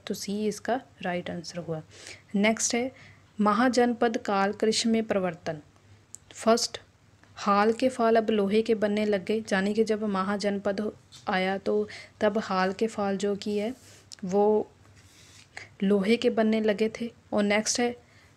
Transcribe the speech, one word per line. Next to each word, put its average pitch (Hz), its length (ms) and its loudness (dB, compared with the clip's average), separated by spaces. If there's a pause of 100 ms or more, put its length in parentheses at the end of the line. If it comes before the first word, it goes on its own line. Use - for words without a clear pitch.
तो 214 60 -4
सी 208 340 -4
इसका 220 340 -4 (200)
राइट 180 280 -6
आंसर 175 280 -10
हुआ। 160 260 -8 (520)
नेक्स्ट 220 400 2
है 247 160 -2 (500)
महाजनपद 233 760 2
काल 202 360 0
कृष्ण 220 360 0
में 226 140 2
प्रवर्तन। 175 560 -4 (760)
फर्स्ट, - 480 2 (560)
हाल 208 360 4
के 254 160 2
फाल 226 260 2
अब 220 140 2
लोहे 208 320 2
के 226 140 2
बनने 208 300 0
लग 202 200 0
गए, 220 180 -2 (100)
यानी 196 200 2
कि 220 100 2
जब 214 200 -2
महाजनपद 202 760 -2
हो-, 214 140 -6 (340)
आया 190 300 0
तो 208 300 -2 (340)
तब 208 160 2
हाल 190 360 0
के 226 140 -2
फाल 196 300 -4
जो 202 180 -2
कि 208 220 -4
है 226 180 -4 (480)
वो 208 480 2 (1120)
लोहे 202 340 4
के 240 120 2
बनने 220 320 2
लगे 214 300 0 (100)
थे। 233 100 -8 (220)
और 208 100 2
नेक्स्ट 208 360 0
है 240 160 0 (420)